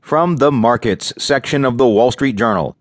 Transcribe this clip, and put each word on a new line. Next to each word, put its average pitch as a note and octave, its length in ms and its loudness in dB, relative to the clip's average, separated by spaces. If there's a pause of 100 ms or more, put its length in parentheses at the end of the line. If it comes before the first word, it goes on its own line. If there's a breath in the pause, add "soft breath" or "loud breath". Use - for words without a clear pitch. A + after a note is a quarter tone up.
From E3+ 320 0
the C#3+ 160 2
markets A#2 640 0
section C#3 460 -2
of B2 140 -2
the C3 100 4
Wall A#2 240 4
Street C3+ 240 -4
Journal G2 460 -2